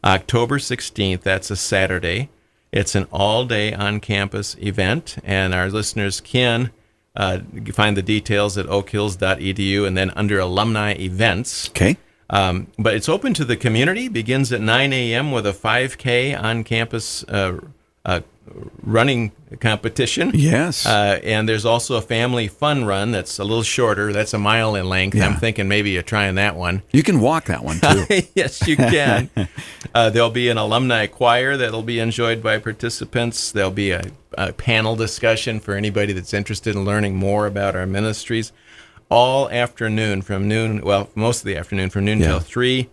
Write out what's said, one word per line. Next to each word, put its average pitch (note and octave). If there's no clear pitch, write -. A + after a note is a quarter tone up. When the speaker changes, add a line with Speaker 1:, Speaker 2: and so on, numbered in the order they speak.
Speaker 1:
October A#2
sixteenth, G2
that's F#2+
a G2+
Saturday. F#2
It's -
an F#2+
all-day G#2+
on-campus G2+
event, G2+
and F#2+
our F2+
listeners G2+
can, A#2+
uh, F#2+
find G#2
the G2
details G#2
at G2+
oak G2
hills G#2
dot F#2+
e F#2+
d G2
u G2+
and F#2
then F#2+
under G2+
alumni G#2
events. F#2+
Speaker 2:
Okay. B2+
Speaker 1:
Um, F#2+
but G#2+
it's G#2
open B3+
to D#3
the A#2
community, D3
begins B2+
at A2+
nine B2
A B2
M C#3
with A2
a G2
five B2
K B2+
on-campus, A2+
uh, F#2+
uh, F2
running A#2
competition. A#2+
Speaker 2:
Yes. D3
Speaker 1:
Uh, G#2
and G#2+
there's A2
also A#2
a A2
family A#2+
fun C#3+
run G#2
that's F#2
a G2+
little A2+
shorter. G#2+
That's G#2
a A2
mile A2
in F#2
length. F#2
Speaker 2:
Yeah. G2
Speaker 1:
I'm G2+
thinking G#2+
maybe G#2
you're F2+
trying G2+
that G2
one. F2+
Speaker 2:
You C#3+
can D#3+
walk D3+
that C2
one, D#2
too. F#3
Speaker 1:
<laughs> -
Yes, -
you D#3
can. C3
Speaker 2:
<laughs> F#2+
Speaker 1:
Uh, A#2
there'll A2+
be B2
an A#2
alumni A2
choir B2
that'll A2+
be A#2
enjoyed A2+
by A2
participants. A2+
There'll G2
be G2
a, E2+
a F#2+
panel A2
discussion A2
for G2+
anybody G2+
that's F2+
interested G#2
in G2
learning G2+
more G2+
about G2
our F#2
ministries. G#2+
All C3
afternoon A2
from G2
noon, A2
well, G2+
most A2+
of -
the F#2
afternoon F#2+
from G2
noon G#2+
Speaker 2:
Yeah. E2
Speaker 1:
till D2
three. B2